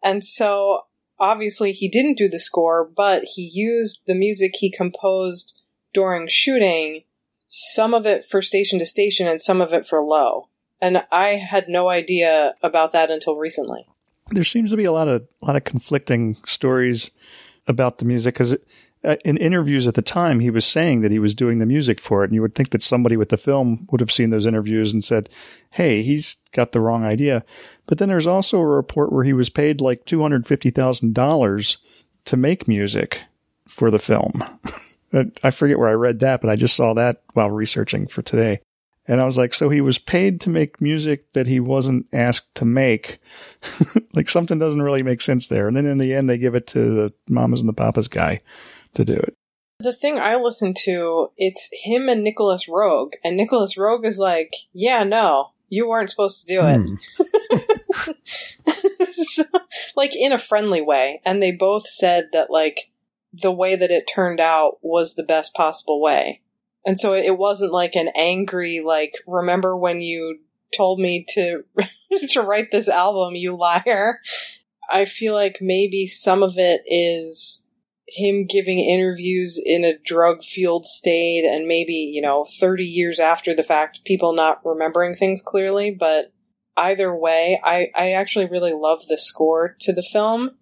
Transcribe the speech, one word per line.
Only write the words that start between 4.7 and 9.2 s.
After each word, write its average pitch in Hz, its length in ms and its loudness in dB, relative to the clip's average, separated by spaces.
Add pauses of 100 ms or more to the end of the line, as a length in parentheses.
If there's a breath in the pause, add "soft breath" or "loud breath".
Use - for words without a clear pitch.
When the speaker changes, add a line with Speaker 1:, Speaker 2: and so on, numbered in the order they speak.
Speaker 1:
composed 185 880 -4 (360)
during 180 340 0
shooting, 165 760 0 (420)
some - 480 0
of 226 120 2
it 208 240 0
for 196 120 2
Station 196 380 0
to 165 60 -2
Station 196 420 0